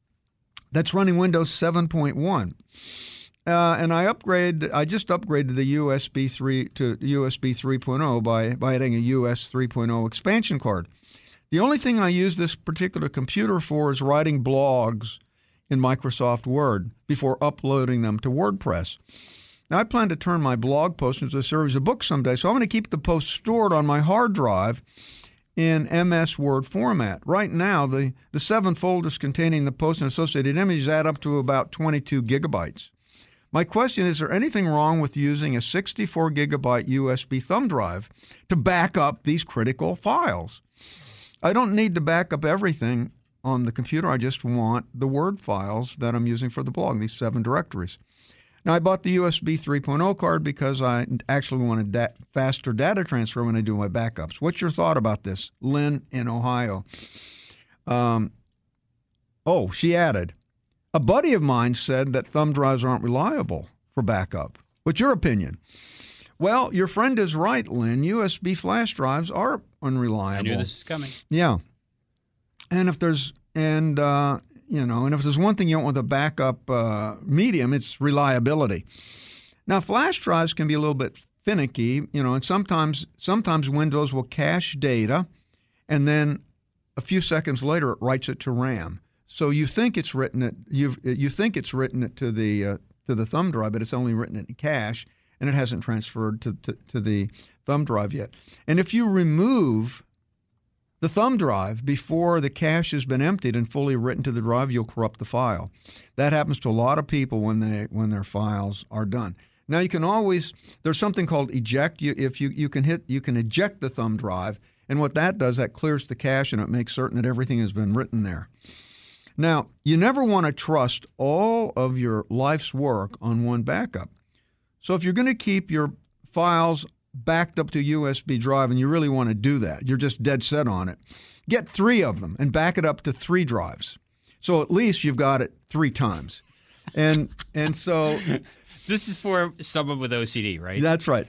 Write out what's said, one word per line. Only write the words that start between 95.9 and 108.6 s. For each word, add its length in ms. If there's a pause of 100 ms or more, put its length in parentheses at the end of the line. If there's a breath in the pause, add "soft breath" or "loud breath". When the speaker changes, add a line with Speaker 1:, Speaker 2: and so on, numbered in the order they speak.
Speaker 1:
to, 200
to, 160 (100)
to 120
the 280 (380 loud breath)
thumb 180
drive 300
yet. 160 (360 loud breath)
And 120
if 160
you 140
remove 960 (960)
the 80
thumb 280
drive 480
before 560
the 80
cache 440
has 120
been 160
emptied 360
and 140
fully 260
written 260
to 100
the 80
drive, 300
you'll 140
corrupt 340
the 80
file. 440 (460 loud breath)
That 160
happens 280
to 100
a 20
lot 260
of 80
people 340
when 200
they, 300
when 180
their 160
files 680